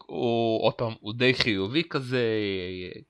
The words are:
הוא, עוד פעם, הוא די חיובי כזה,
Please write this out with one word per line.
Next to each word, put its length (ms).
הוא, 560
עוד 120
פעם, 260
הוא 140
די 200
חיובי 560
כזה, 340